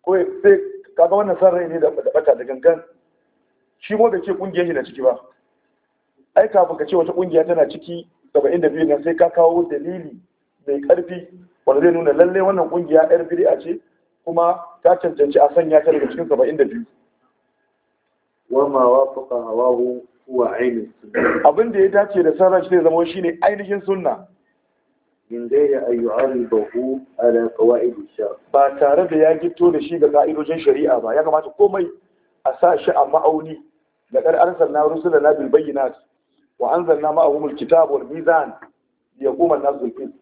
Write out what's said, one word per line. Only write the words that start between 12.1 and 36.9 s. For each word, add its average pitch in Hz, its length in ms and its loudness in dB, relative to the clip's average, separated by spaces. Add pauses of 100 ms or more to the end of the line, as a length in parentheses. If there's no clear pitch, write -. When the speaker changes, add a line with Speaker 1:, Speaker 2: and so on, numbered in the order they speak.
Speaker 1:
lalle 180 260 2
wannan 185 300 0
ƙungiya 160 400 2
yar 165 160 2
bid'a 170 380 0
ce, 165 180 -10 (440)
kuma 170 360 -2 (220)
ta 175 120 6
cancanci 143 460 0
a 147 140 4
sanya 156 280 2
ta 160 80 2
daga 143 200 0
cikin 160 180 -8
saba'in 139 280 0
da 143 80 2
biyu. 233 200 -10 (1700)
Speaker 2:
وما 135 340 2
وافق 131 480 2
هواه 120 680 -2 (300)
هو 123 120 0
عين 117 480 -4 (120)
السنة. - 420 -4
Speaker 1:
Abin 208 280 2
da 202 60 -2
ya 190 100 4
dace 202 340 0
da 156 140 2
san 185 140 4
ran 185 120 0
shi - 60 -12
zai 180 140 2
zama 165 220 2
shi 175 160 -10
ne 165 200 -6
ainihin 202 440 -4
sunna. 175 420 -6 (1040)
Speaker 2:
من 120 160 -12
غير 139 420 0
أن 117 160 -2
يعرضه 120 960 -2 (200)
على 117 240 2 (140)
قواعد 120 400 2
الشرع. 101 380 -10 (180)
Speaker 1:
Ba 139 260 2
tare 151 300 2
da 165 80 -4
ya 156 220 4
gitto 175 320 0
da 147 100 -2
shi 160 180 -8
ga 147 100 4
ka'idojin 151 500 0
shari'a 135 420 2
ba. 113 140 -4
Ya 156 80 2
kamata 156 340 -2
komai 190 320 2 (560)
a 135 60 0 (100)
sa 170 160 4
shi - 140 -2
a 143 140 2
ma'auni. 156 520 -2 (560)
لقد 160 220 0
أرسلنا 151 500 0
رسلنا 156 460 2
بالبينات 139 640 -2 (640)
وأنزلنا 151 520 -2